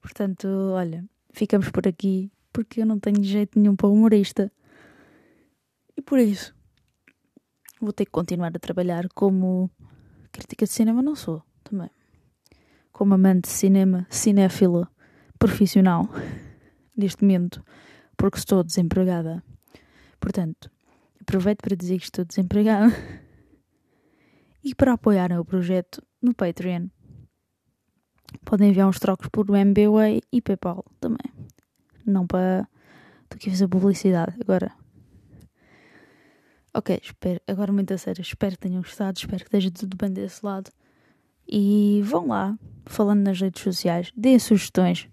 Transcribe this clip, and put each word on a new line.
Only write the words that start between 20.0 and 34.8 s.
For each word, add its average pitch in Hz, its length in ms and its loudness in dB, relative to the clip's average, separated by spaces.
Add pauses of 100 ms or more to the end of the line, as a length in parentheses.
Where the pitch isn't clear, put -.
Portanto, 180 460 -6 (500)
aproveito 196 400 -2
para 190 140 -2
dizer 180 240 -4
que - 60 -12
estou 180 200 -6
desempregada. 208 680 4 (1700)
E 269 100 -8
para 262 200 2
apoiarem 185 440 0
o 170 80 -4
projeto 180 560 -4 (180)
no 240 140 0
Patreon, 180 540 -6 (1600)
podem 202 260 4
enviar 190 180 4
uns 190 120 0
trocos - 280 -2
por 208 280 -2
M 196 180 4
B 208 140 4
Way 214 340 2 (100)
e 240 100 0
PayPal 185 420 -6 (160)
também. - 320 -6 (720)
Não 190 220 0
para, 185 420 0 (540)
estou - 140 -20
aqui - 140 -10
a - 20 -4
fazer 185 160 2
publicidade 185 760 0
agora. 185 320 -2 (2000)